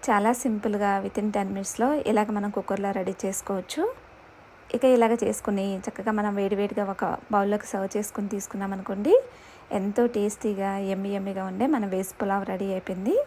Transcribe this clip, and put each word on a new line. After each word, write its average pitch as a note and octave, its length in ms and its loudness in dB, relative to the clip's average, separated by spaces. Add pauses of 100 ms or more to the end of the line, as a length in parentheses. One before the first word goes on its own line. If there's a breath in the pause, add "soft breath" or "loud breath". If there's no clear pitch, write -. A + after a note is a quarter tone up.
చాలా G#3+ 240 4 (100)
సింపుల్గా G#3 500 0 (140)
within G3+ 300 -2
ten G3 180 0
మినిట్స్లో G#3 360 0 (220)
ఇలాగ G#3+ 160 2 (100)
మనం G3+ 200 -2
కుక్కర్లో G3 420 -2
రెడీ F#3+ 240 -4
చేసుకోవచ్చు. F#3+ 580 -4 (920)
ఇక A#3 80 0 (120)
ఇలాగ A3+ 160 6 (120)
చేసుకుని G3+ 420 0 (200)
చక్కగా G#3+ 340 -4
మనం G#3 120 0 (100)
వేడివేడిగా G3+ 420 0 (100)
ఒక F#3+ 100 -4 (280)
బౌల్లోకి G#3 400 2
సర్వ్ G3 240 -2
చేసుకుని G#3 400 -4
తీసుకున్నాం G3 400 -6
అనుకోండి, G3+ 400 2 (640 loud breath)
ఎంతో G3+ 220 2 (120)
టేస్టీగా G3+ 560 0 (220)
యమ్మీ G3 240 -2
యమ్మీగా F#3+ 340 -4
ఉండే G3 240 0
మన G#3+ 120 0 (100)
వెజ్ F#3+ 240 -4
పులావ్ G3 320 0
రెడీ F#3+ 240 -2
అయిపోయింది. G3 500 0